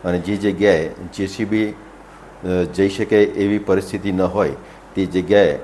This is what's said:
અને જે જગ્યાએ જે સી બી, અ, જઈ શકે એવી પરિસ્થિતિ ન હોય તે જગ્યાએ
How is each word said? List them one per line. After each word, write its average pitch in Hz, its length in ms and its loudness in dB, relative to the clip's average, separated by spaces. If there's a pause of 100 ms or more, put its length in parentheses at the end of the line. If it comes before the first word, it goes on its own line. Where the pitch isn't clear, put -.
અને 87 140 0
જે 95 180 -2
જગ્યાએ 95 520 2
જે 92 380 -8
સી 110 180 -6
બી, 107 260 0
અ, - 920 -6 (100)
જઈ 98 140 4
શકે 104 340 2
એવી 101 360 0
પરિસ્થિતિ 98 540 -2
ન 92 100 -2
હોય 90 280 0 (440)
તે 95 120 -2
જગ્યાએ 87 580 2